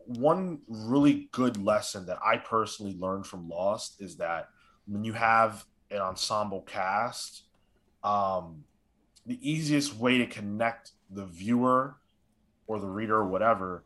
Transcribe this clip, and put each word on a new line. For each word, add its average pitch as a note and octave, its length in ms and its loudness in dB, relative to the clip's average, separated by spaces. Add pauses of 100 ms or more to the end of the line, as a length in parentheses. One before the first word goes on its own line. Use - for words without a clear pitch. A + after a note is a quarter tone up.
one D#3 640 0
really A#2+ 640 4
good B2 320 0
lesson G#2 420 0
that F2+ 200 -6
I A2+ 120 4
personally G#2+ 600 -2
learned F#2+ 280 -4
from F2 240 -12
Lost G2 520 -4
is F2 160 -14
that E2+ 320 -4 (380)
when G2+ 160 -6
you A2 100 -4
have A2+ 520 4 (260)
an G#2 80 -4
ensemble G2 600 -2
cast, G#2 840 -4 (600)
um, F#2+ 600 0 (600)
the B2 160 -8
easiest D3 540 0
way B2 240 4
to A#2 80 2
connect G#2+ 640 -4 (180)
the G2 160 -10
viewer B2 720 0 (720)
or G#2+ 120 -4
the G2 80 -6
reader G#2+ 300 0
or G#2+ 100 2
whatever F#2+ 580 0